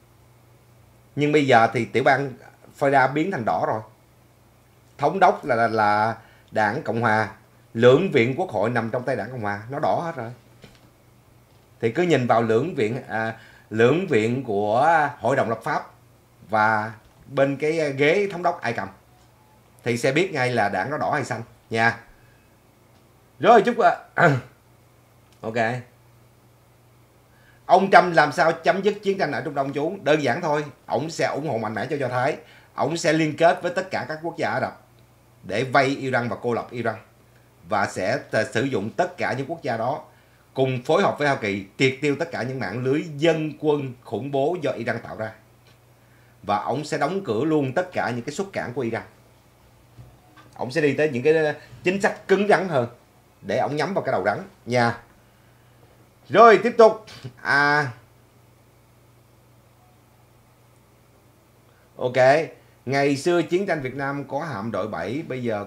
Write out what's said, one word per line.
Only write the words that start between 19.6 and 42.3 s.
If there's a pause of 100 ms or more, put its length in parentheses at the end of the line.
thì
sẽ
biết
ngay
là
đảng
nó
đỏ
hay
xanh (280)
nha. (1400)
Rồi,
chúc,
à, (180)
<clears throat> (1120)
ok. (2000)
Ông
Trump
làm
sao
chấm
dứt
chiến
tranh
ở
Trung
Đông
chú?
Đơn
giản
thôi, (200)
ổng
sẽ
ủng
hộ
mạnh
mẽ
cho
Do
Thái. (380)
Ổng
sẽ
liên
kết
với
tất
cả
các
quốc
gia
Ả
Rập (640)
để
vây
Iran
và
cô
lập
Iran. (760)
Và
sẽ (120)
t-,
sử
dụng
tất
cả
những
quốc
gia
đó (500)
cùng
phối
hợp
với
Hoa
Kỳ (120)
triệt
tiêu
tất